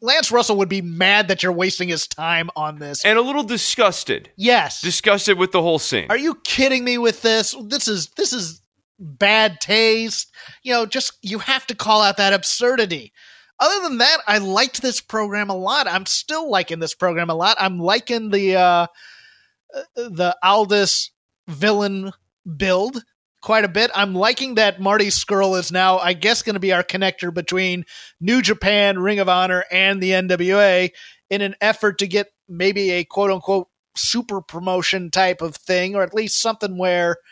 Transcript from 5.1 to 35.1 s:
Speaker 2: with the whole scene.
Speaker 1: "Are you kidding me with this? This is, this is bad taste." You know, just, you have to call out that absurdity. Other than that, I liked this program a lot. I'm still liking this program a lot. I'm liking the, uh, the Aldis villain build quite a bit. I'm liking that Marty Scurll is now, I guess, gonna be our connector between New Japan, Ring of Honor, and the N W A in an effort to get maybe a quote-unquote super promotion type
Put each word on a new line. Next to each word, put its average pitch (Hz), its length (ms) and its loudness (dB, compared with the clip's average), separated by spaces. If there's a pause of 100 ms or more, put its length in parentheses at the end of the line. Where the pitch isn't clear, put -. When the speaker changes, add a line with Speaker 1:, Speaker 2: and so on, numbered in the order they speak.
Speaker 2:
with 185 140 0
the 180 100 2
whole 165 160 2
scene. 101 320 -2
Speaker 1:
"Are 226 80 2
you 294 160 -2 (100)
kidding 262 400 0
me 247 140 0
with 233 240 0
this? 226 320 0 (100)
This 226 240 -4
is, 185 200 -4 (100)
this 392 160 -2
is 170 260 -8 (380)
bad 202 640 0
taste." 220 680 0 (320)
You 254 120 -4
know, 233 100 0
just, 247 280 -6 (100)
you 202 160 -8
have 262 300 -4
to 240 60 -6
call 214 280 2
out 202 160 2
that 196 160 4
absurdity. 202 800 -2 (460)
Other 359 280 2
than 254 100 -6
that, 294 280 4
I 214 120 2
liked 202 440 0
this 254 180 -2
program 208 480 -4
a 190 80 -4
lot. 220 300 -2
I'm 185 180 -4
still 311 460 -4
liking 175 300 -2
this 160 140 -6
program 170 360 -2
a 160 40 0
lot. 180 260 2
I'm 190 180 0
liking 220 520 -2
the, 196 260 2
uh, 175 300 4 (1080)
the 180 480 -2
Aldis 202 680 2 (340)
villain 196 640 -2 (460)
build 196 480 -2 (360)
quite 220 240 2
a 202 40 -2
bit. 214 260 0
I'm 196 220 0
liking 240 400 0
that 202 240 2
Marty 202 280 2
Scurll 196 480 0
is 180 140 -4
now, 185 280 4
I 180 140 0
guess, 202 300 0
gonna 202 160 -4
be 185 140 0
our 180 100 2
connector 185 500 -4
between 180 520 -2 (360)
New 233 220 2
Japan, 202 560 2
Ring 202 220 0
of 185 80 2
Honor, 180 420 2
and 190 320 2
the 190 120 0
N 185 120 0
W 180 320 2
A 185 340 4 (380)
in 196 100 -2
an 196 200 -4
effort 214 380 0
to 202 100 -4
get 202 240 -2 (160)
maybe 190 420 0
a 175 140 -2
quote-unquote 190 640 -2 (280)
super 226 440 -4
promotion 180 680 -4
type 180 320 0